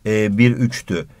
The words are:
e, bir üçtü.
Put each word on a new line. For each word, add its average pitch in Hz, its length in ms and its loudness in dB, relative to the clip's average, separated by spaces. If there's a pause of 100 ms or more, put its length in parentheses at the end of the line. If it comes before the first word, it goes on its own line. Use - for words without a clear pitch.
e, 107 320 0
bir 120 120 6
üçtü. 113 560 -4 (140)